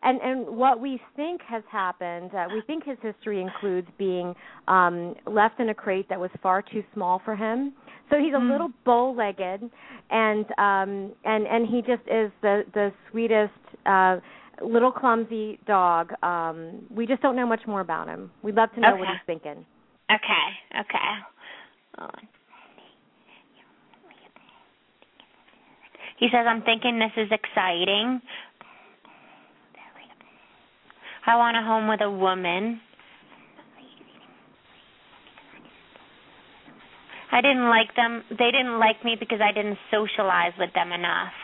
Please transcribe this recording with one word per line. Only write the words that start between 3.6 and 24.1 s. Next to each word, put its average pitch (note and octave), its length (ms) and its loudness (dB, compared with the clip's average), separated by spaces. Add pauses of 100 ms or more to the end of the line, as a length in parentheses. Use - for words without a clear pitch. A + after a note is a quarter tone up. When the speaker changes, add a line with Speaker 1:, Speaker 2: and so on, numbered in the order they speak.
Speaker 1:
being, F3+ 360 -4 (340)
um, F3 460 4 (120)
left G#3+ 340 2
in A3+ 100 0
a G#3+ 40 -4
crate G3 340 -4
that F#3+ 120 -6
was F3+ 100 -6 (120)
far F#3+ 200 2
too G#3 200 -8 (120)
small F#3 300 0
for A3 120 -4
him. A#3 360 -4 (380)
So D4 80 4
he's D4 160 2
a C#4 40 4
Speaker 2:
Mm. B3 120 2
Speaker 1:
little D4 200 0 (160)
bow-legged, A3+ 840 0 (400)
and, G#3+ 340 2 (140)
um, G3 540 0 (120)
and, G#3+ 220 0
and A#3 220 2
he A#3+ 140 0
just A#3+ 280 -2
is A3 200 0 (120)
the, G#3 220 2 (100)
the G3+ 180 0 (180)
sweetest, G#3+ 420 2 (340)
uh, F#3 300 6 (460)
little A#3 300 4
clumsy A3+ 720 -2
dog. F3 460 2 (100)
Um, E3 600 -4 (120)
we A3+ 120 -2
just C4 160 -2
don't C4+ 140 2
know B3 100 0
much A3+ 200 0
more G#3 140 -4
about E3 280 -6
him. F3+ 220 -12 (120)
We'd G#3 140 -6
love A3+ 180 4
to - 60 -6
know A3 120 8
what F#3+ 80 -2
Speaker 2:
Okay. F#3 120 -4
Speaker 1:
he's F#3 140 -10
thinking. E3 380 -10 (460)
Speaker 2:
Okay, G3+ 680 -2
okay. - 300 -4 (880)
Hold - 160 -16
on. - 140 -20 (4000)